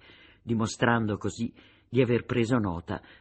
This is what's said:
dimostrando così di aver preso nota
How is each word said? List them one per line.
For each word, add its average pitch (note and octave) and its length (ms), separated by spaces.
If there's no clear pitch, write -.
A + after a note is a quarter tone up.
dimostrando A2+ 760
così G#2+ 360
di A#2+ 140
aver A#2+ 240
preso A#2+ 320
nota F#2 440